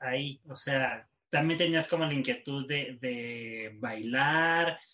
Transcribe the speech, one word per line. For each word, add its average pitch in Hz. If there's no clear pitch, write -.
ahí? 135
O 131
sea, 131
¿también 160
tenías 160
como 165
la 147
inquietud 135
de, 139
de 117
bailar? 147